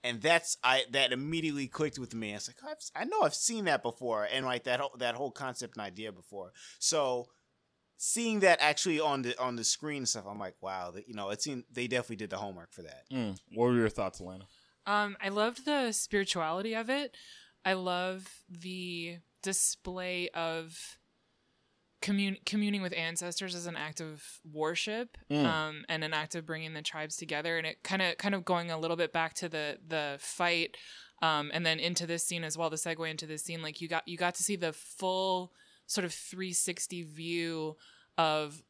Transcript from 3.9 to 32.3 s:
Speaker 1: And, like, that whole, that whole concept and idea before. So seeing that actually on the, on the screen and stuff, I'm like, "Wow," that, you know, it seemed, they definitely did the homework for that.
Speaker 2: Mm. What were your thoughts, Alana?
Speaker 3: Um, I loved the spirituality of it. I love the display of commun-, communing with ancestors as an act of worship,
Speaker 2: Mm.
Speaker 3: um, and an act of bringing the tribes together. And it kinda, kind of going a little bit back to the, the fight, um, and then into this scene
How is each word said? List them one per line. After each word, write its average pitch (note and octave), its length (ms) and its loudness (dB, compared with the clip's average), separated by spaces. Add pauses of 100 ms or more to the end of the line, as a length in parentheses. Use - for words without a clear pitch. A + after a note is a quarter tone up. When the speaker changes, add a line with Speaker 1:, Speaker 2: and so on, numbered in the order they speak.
Speaker 1:
And, C3 140 0
like, B2+ 180 0
that B2+ 160 2
whole, C#3 200 -2
that A#2+ 160 2
whole C3 160 -4
concept B2+ 440 -8
and G#2+ 100 -8
idea G2+ 280 -8
before. F#2 400 -12 (260)
So C3 480 2 (680)
seeing A3+ 420 2
that F3+ 220 10
actually D3+ 400 4
on C#3+ 220 2
the, A#2+ 140 -2
on B2 200 0
the A2+ 80 -4
screen D3 320 0
and B2 100 -2
stuff, G#2+ 220 -2
I'm G#2 100 -8
like, F#2 220 -8
"Wow," F#2 300 -4
that, G#2 180 -14
you A#2 40 -14
know, G2+ 160 -4
it G#2+ 120 -2
seemed, C3+ 280 -4
they A#2+ 180 -4
definitely A#2+ 280 0
did G2+ 140 -6
the F#2+ 80 -4
homework G2 340 -10
for F2+ 120 -16
that. - 280 -16
Speaker 2:
Mm. A2 260 -2 (160)
What A#2 120 4
were B2 100 6
your A2+ 140 6
thoughts, G2 320 -4
Alana? F#2 240 -12 (400)
Speaker 3:
Um, G3+ 360 2
I G3 60 -2
loved G#3+ 380 0
the C#4 260 2
spirituality F#3+ 840 0
of A3 160 -2
it. C#4 280 -2 (480)
I F#3+ 80 6
love F#3 760 -2
the F3 680 -6 (240)
display F3+ 880 0
of E3 680 -4 (1040)
commun-, G3 440 2
communing G#3 380 2
with F3 100 -2
ancestors F3 640 -4
as F3 100 -6
an E3+ 100 -6
act D3+ 240 -6
of D#3 240 -10 (280)
worship, E3+ 680 -2 (140)
Speaker 2:
Mm. D3 120 4
Speaker 3:
um, D#3 460 0
and D#3+ 140 0
an D#3+ 100 -2
act D#3 220 -2
of E3 100 -6
bringing D#3+ 280 -6
the D3+ 100 -8
tribes D#3 320 -4
together. D#3+ 420 -2
And D#3+ 80 -2
it - 180 -6
kinda, F#3+ 320 2
kind G3 200 0
of F3+ 100 -4
going E3+ 240 2
a E3 80 -2
little E3 200 0
bit E3 140 2
back D#3+ 240 2
to F3 140 -4
the, D3+ 380 -4
the D3 320 -2
fight, E3+ 580 2 (460)
um, D3+ 280 4
and E3+ 140 2
then D#3+ 140 4
into E3+ 260 0
this E3 180 0
scene E3+ 200 0